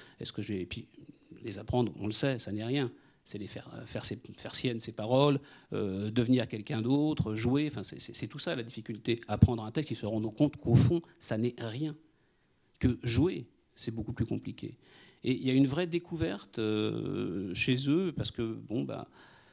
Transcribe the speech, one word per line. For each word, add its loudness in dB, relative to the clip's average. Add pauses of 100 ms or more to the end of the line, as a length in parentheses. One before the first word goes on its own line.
(180)
Est-ce -8
que -6
je -4
vais, -4
et -6
puis, -10 (560)
les -8
apprendre, 0
on -4
le -2
sait, 0
ça -6
n'est -4
rien. 0 (340)
C'est -12
les -8
faire, -12 (180)
faire, -6
ses, -4 (140)
faire -8
siennes 0
ses -8
paroles, 4 (320)
euh, -2
devenir 4
quelqu'un -4
d'autre, 2
jouer, 2
enfin, -8
c'est, -10
c'est, -8
c'est -6
tout -12
ça -4
la -4
difficulté. -4
Apprendre 6
un -8
texte, -2
ils -4
se -6
rendent -2
compte 4
qu'au 6
fond, 8 (180)
ça -4
n'est 0
rien. -6 (800)
Que 4
jouer, 2 (260)
c'est -6
beaucoup -6
plus -2
compliqué. -6 (460)
Et 2
il -2
y 2
a 2
une 8
vraie -2
découverte, -4
euh, -2
chez 2
eux, 2
parce -2
que, -6 (260)
bon, -2
bah, -8 (440)